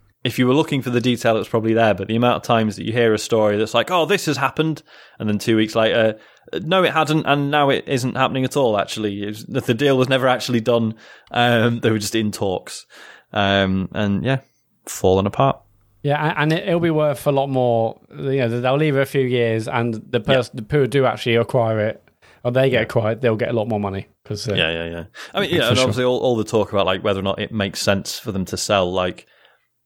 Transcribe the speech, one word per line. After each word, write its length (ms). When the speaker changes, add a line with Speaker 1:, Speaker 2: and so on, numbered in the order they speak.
Speaker 1:
if 140
you 80
were 80
looking 280
for 80
the 100
detail, 380
it's 100
probably 240
there, 220
but 140
the 80
amount 200
of 60
times 340
that 80
you 80
hear 220
a 40
story 380
that's 180
like, 160
"Oh, 140
this 220
has 100
happened," 460
and 100
then 100
two 180
weeks 180
later, 440
"No, 200
it 100
hadn't, 320
and 260
now 200
it 160
isn't 300
happening 280
at 120
all, 220
actually. 440
It 60
was, 180
the, 160
the 120
deal 220
was 140
never 180
actually 320
done. 340
Um, 500
they 100
were 80
just 160
in 180
talks." 520
Um, 600
and, 320
yeah, 160
falling 400
apart. 340
Speaker 2:
Yeah, 200
a-, 60
and 120
it, 160
it'll 120
be 100
worth 360
a 60
lot 160
more. 500
You 280
know, 120
they'll 160
leave 200
it 60
a 40
few 160
years, 460
and 260
the 240
Speaker 1:
Yeah. 160
Speaker 2:
pers-, 160
the 120
people 180
who 60
do 200
actually 300
acquire 440
it, 220
or 60
they 180
get 100
Speaker 1:
Yeah. 40
Speaker 2:
acquired, 400
they'll 140
get 140
a 40
lot 140
more 120
money. 280
'Cause, 220
uh, 60
Speaker 1:
Yeah, 160
yeah, 200
yeah. 140
I 80
mean, 100
Speaker 2:
yeah, 60
Speaker 1:
yeah, 60
Speaker 2:
for 60
Speaker 1:
and 100
Speaker 2:
sure. 60
Speaker 1:
obviously 200
all, 140
all 180
the 80
talk 280
about, 120
like, 180
whether 180
or 20
not 160
it 140
makes 280
sense 380
for 140
them 140
to 120
sell, 340
like, 340